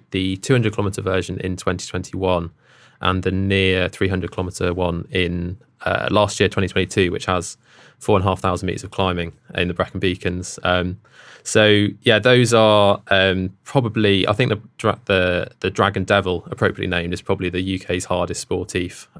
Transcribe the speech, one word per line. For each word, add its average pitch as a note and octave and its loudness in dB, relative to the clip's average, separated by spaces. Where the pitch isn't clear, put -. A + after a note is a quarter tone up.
the F#2+ -2
two - 0
hundred A2 2
kilometer G2+ -4
version F#2 -4
in F#2 -4
twenty F2+ -4
twenty-one F2+ -2
and F#2 0
the F#2 0
near F#2+ 2
three F#2+ -2
hundred F#2 -4
kilometer F2+ -4
one E2+ -4
in, F2 -4
uh, - -2
last G2+ 2
year, G2 4
twenty F#2+ -2
twenty-two, F#2 0
which - -6
has F#2 -4
four - 2
and F#2+ 4
a G2+ 2
half F#2 0
thousand F#2 -2
meters - -6
of - -14
climbing F2 -2
in F2+ 0
the F2 -4
Brecon F#2 -4
Beacons. F2+ -4
Um, F2+ 0
so, G#2+ 4
yeah, A2 6
those B2 4
are, G#2 6
um, F#2+ 2
probably, G#2+ 2
I G#2 2
think B2 0
the G2+ -4
dra-, - -2
the, F2+ 0
the F#2 -2
Dragon G2 0
Devil, F#2 0
appropriately G2+ -2
named, F2 -2
is G2 -8
probably F#2 -2
the F2+ -4
U F#2 -2
K's F2+ -4
hardest F2 -4
sportif. F2+ -6